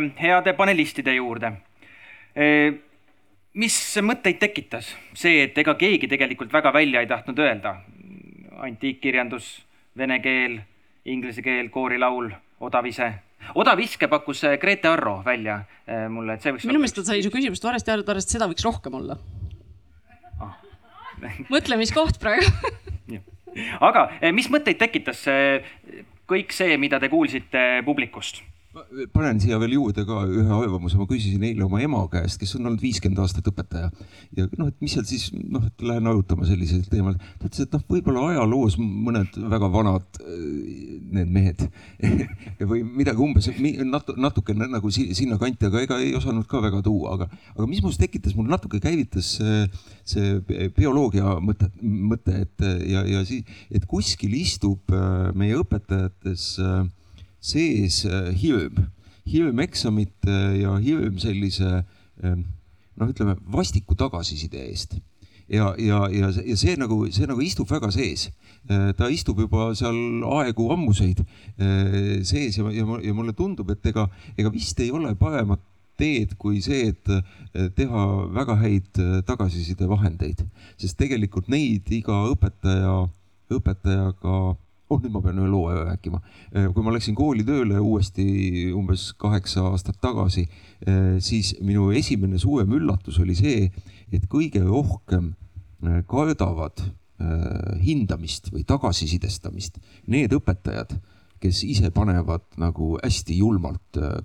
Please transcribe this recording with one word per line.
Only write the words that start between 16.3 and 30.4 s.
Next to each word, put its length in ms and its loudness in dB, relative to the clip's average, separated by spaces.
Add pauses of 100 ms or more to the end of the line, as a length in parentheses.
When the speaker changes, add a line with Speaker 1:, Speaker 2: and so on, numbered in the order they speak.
Speaker 1:
et 80 -10
see 120 0
võiks 120 -8
Speaker 2:
Minu 120 0
Speaker 1:
olla 60 4
Speaker 2:
meelest 160 -2
ta 40 -8
sai 200 0
su 100 -2
küsimust 320 -4
valesti 260 -2
aru, 140 -2
ta 80 -2
arvas, 140 -4
et 100 -2
seda 140 0
võiks 140 -6
rohkem 340 -4
olla. 180 -8 (1200)
Speaker 1:
Ah. 140 -12 (680)
Speaker 2:
<laughs> 320 -8
Mõtlemiskoht 680 0
praegu. 240 2 (640)
Speaker 1:
Jah. 160 -14 (560)
Aga, 260 6 (140)
eh, 100 4
mis 220 0
mõtteid 260 0
tekitas, 480 -2
eh, 380 2 (640)
kõik 260 -2
see, 220 2
mida 220 0
te 100 0
kuulsite 800 2
publikust? 560 -4 (280)
Speaker 3:
Ma 140 -20 (260)
panen 320 2
siia 160 2
veel 160 0
juurde 320 0
ka 140 -4 (100)
ühe 240 2